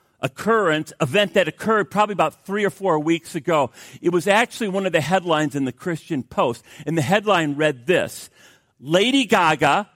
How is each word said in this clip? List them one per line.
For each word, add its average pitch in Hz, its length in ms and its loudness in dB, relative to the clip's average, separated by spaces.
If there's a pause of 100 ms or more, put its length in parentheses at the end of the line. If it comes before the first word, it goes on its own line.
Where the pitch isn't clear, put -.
(200)
occurrence, 165 800 -2
event 185 320 0
that 180 160 2
occurred 208 420 -2
probably 208 220 0
about 165 320 -2
three 202 180 -4
or 196 60 2
four 180 300 0
weeks 165 360 -2
ago. 147 360 0 (320)
It 170 80 0
was 175 180 0
actually 220 400 0
one 190 160 -2
of 185 80 -2
the 165 80 2
headlines 156 540 0
in 139 100 -2
the 127 80 -4
Christian 156 500 -6
Post, 135 400 -2 (220)
and 160 140 -2
the - 20 2
headline 170 540 0
read 139 320 -2
this, 147 420 -2 (500)
"Lady 214 460 2
Gaga 170 720 2